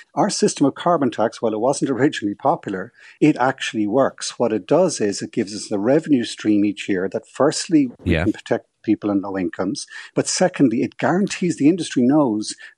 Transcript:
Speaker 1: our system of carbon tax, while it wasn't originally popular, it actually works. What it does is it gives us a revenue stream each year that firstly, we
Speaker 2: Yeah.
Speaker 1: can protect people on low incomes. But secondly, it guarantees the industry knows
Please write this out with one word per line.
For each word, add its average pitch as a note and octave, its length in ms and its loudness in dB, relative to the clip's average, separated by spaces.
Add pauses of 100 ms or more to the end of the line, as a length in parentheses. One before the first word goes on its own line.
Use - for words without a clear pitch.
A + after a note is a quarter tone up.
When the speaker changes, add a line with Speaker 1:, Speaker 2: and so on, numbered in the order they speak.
(160)
Speaker 1:
our F#3 140 2
system - 360 0
of C3+ 100 0
carbon D3 360 2
tax, A2 300 -2
while A2 120 0
it G#2+ 60 -4
wasn't C#3 320 0
originally A2+ 440 0
popular, A2 560 -2 (300)
it D3+ 160 4
actually A#2+ 480 -2
works. A2+ 540 -2
What A2+ 140 2
it A2 140 -4
does D#3+ 320 2
is G2+ 220 -2
it - 100 -10
gives G#2 240 -4
us G2 160 -10
a G#2 80 -2
revenue C3 440 2
stream G#2 420 0
each - 240 -4
year F#2+ 200 -2
that - 180 -6
firstly, D3 640 0 (120)
we F2 100 0
Speaker 2:
Yeah. D#2+ 100 2
Speaker 1:
can G2+ 100 0
protect - 340 -4 (160)
people G#2 260 0
on G2+ 100 0
low F#2+ 160 -6
incomes. F#2+ 520 -4 (260)
But - 140 -2
secondly, C#3+ 560 2
it - 160 -6
guarantees F3 580 0
the C3+ 100 4
industry D#3+ 360 2
knows B2 500 2 (240)